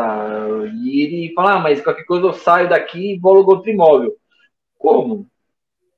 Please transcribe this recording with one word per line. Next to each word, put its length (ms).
e 220
ele 300
fala, 200
"Ah, 40
mas 240
qualquer 220
coisa 220
eu 60
saio 360
daqui 460
e 40
vou 160
alugar 220
outro 140
imóvel." 460
Como? 480